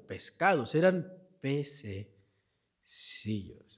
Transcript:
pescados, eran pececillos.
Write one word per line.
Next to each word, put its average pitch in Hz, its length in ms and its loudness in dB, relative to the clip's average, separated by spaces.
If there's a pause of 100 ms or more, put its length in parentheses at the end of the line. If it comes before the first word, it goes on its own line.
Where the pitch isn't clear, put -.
pescados, 165 640 0
eran 180 340 4 (320)
pececillos. 131 720 -4 (1700)